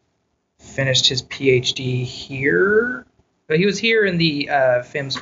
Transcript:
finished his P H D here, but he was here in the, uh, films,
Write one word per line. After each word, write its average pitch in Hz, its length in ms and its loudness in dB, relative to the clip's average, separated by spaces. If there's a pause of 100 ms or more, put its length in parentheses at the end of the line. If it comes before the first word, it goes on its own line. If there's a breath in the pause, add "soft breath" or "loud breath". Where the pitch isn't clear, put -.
(600)
finished 135 480 0
his 127 160 -2
P - 260 -2
H 127 240 2
D 127 300 -4
here, 185 1040 -2 (400)
but 156 100 0
he 180 80 2
was 202 140 0
here 226 260 2
in 180 120 0
the, 151 320 0
uh, 127 340 2
films, 139 380 -8